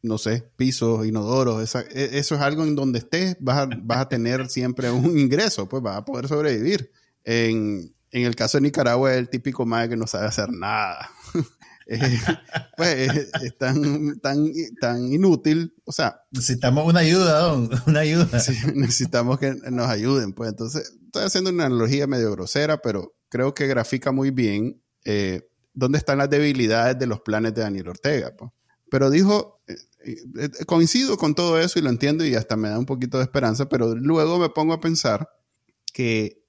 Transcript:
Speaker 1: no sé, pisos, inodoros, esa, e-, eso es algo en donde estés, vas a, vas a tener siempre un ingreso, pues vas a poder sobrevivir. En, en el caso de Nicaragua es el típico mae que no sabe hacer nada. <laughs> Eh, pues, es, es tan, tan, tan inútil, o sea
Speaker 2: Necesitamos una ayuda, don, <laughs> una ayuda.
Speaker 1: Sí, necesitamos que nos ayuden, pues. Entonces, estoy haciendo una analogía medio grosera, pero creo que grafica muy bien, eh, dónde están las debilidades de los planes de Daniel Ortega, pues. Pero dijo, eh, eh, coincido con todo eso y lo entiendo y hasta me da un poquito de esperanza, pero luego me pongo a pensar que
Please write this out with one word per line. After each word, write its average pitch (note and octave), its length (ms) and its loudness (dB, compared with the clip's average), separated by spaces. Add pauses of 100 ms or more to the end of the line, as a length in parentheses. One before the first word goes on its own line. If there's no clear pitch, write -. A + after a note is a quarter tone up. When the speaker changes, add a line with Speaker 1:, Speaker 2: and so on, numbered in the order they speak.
Speaker 1:
no A2 160 -2
sé, A#2 380 -4
pisos, A#2 500 0
inodoros, A2 560 0
esa, A2+ 200 -4
e-, C3 360 -4
eso C#3+ 160 -2
es C#3+ 80 0
algo D3+ 220 0
en D3+ 120 0
donde C3+ 240 0
estés, F3+ 400 -2
vas C3 200 0
a, C3+ 100 0 (140)
vas A#2 160 0
a C3 100 -2
tener B2+ 400 -2
siempre B2 400 -2
un C3+ 300 2
ingreso, C#3 500 2
pues C3 140 -4
vas G2 140 -4
a G#2 80 -10
poder B2+ 220 -8
sobrevivir. D3 640 0 (320)
En, A2 720 0 (180)
en B2 140 -2
el A#2+ 100 0
caso - 220 0
de C#3 40 6
Nicaragua C3+ 500 4
es B2+ 80 2
el A#2+ 100 -4
típico B2+ 360 -4
mae A#2 240 0
que A#2 80 -2
no A2 100 -4
sabe G#2 200 -4
hacer G#2+ 240 -4
nada. G2 580 -4 (240)
<laughs> - 240 -4 (320)
Eh, A#2+ 300 0 (560)
pues, C3+ 400 0
es, D3 240 -2
es B2 180 -10
tan, C#3+ 600 -2
tan, D3 320 0 (260)
tan B2 360 -2
inútil, E3 600 2 (120)
o - 80 -10
sea - 260 -2 (120)
Speaker 2:
Necesitamos B2+ 540 0
una E3+ 140 6
ayuda, E3 400 4
don, C#3+ 300 2 (100)
<laughs> - 80 -2
una D3+ 140 4
ayuda. D#3 400 2
Speaker 1:
Sí, C3 160 0 (180)
necesitamos B2+ 640 0
que C3+ 160 -2 (160)
nos B2 160 -2
ayuden, A2+ 460 0
pues. A2+ 160 -6
Entonces, A2+ 440 -8 (120)
estoy - 180 -4
haciendo F#3+ 260 -2
una E3+ 180 0
analogía B2 380 2
medio B2 280 0
grosera, C#3+ 480 -2
pero G2+ 340 -6 (140)
creo C3 240 -2
que C#3 140 -2
grafica C3 440 -2
muy C3+ 200 0
bien, A2+ 500 -2 (240)
eh, G2+ 420 -2 (260)
dónde C3 240 2
están C#3+ 200 0
las C#3 120 2
debilidades B2+ 680 2
de B2+ 80 -2
los A2 140 -4
planes A2 320 0
de A2+ 80 -2
Daniel G2 260 -4
Ortega, C3 500 -4
pues. B2 140 -16 (400)
Pero C3+ 180 4
dijo, G3 600 2
eh, - 60 -12 (640)
eh, C#3 260 -8
coincido G#3+ 500 2
con D3+ 200 0
todo E3+ 220 2
eso F3 220 2
y D#3+ 40 0
lo D3+ 60 2
entiendo D3 360 2
y C3 100 2
hasta A2 220 -2
me A2 100 -2
da G#2+ 120 -2
un B2+ 60 0
poquito B2+ 320 -4
de C3 60 2
esperanza, B2+ 460 0
pero A2+ 260 2
luego D#3+ 440 2
me E3+ 100 2
pongo D#3+ 240 0
a D#3+ 80 -4
pensar D#3 480 0 (640)
que A2 560 -2